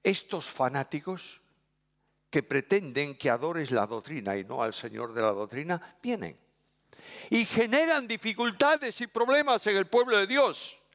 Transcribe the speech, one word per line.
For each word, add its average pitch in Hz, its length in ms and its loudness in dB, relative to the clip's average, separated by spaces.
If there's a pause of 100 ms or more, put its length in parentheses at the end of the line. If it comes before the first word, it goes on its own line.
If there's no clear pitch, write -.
Estos 190 460 -2
fanáticos 143 920 -4 (880)
que 151 140 0
pretenden 143 720 -2
que 139 140 0
adores 139 420 -2
la 110 120 2
doctrina 107 520 -6
y 98 80 -4
no 127 180 -6
al 110 120 -2
Señor 113 380 -10
de 113 100 -2
la 110 100 4
doctrina, 127 680 -6
vienen 208 380 -6 (920)
y 226 160 4
generan 269 600 2
dificultades 233 920 0
y 240 80 -6
problemas 262 580 2
en 208 100 2
el 190 120 2
pueblo 240 300 4
de 196 100 2
Dios. 254 500 0 (160)